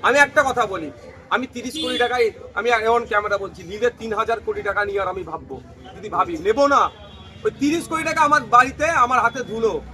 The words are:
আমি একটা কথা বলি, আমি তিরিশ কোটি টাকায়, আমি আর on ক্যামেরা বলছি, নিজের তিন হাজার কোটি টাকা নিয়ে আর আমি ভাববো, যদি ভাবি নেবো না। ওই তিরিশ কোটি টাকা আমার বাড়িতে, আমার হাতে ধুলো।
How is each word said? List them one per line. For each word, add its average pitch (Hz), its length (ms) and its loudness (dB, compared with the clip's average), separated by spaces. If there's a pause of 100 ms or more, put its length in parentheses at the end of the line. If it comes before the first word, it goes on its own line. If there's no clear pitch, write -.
আমি 247 180 4
একটা 285 280 4
কথা 240 180 0
বলি, 175 260 -8 (380)
আমি 247 180 -2
তিরিশ 240 340 -10
কোটি 247 160 -4
টাকায়, 240 340 2 (220)
আমি 226 180 0
আর 226 100 2
on 233 240 2
ক্যামেরা 208 320 -2
বলছি, 190 260 -10
নিজের 208 360 -2
তিন 226 140 -8
হাজার 220 260 -2
কোটি 208 220 -6
টাকা 202 240 -2
নিয়ে 202 140 -4
আর 190 80 -2
আমি 185 160 -6
ভাববো, 135 380 -12 (360)
যদি - 120 -12
ভাবি 175 280 -2
নেবো 226 300 2
না। 240 240 4 (520)
ওই - 160 0
তিরিশ 294 280 0
কোটি 320 160 -4
টাকা 320 180 0
আমার 294 200 4
বাড়িতে, 254 440 4
আমার 254 360 2
হাতে 233 220 0
ধুলো। 208 380 -2 (120)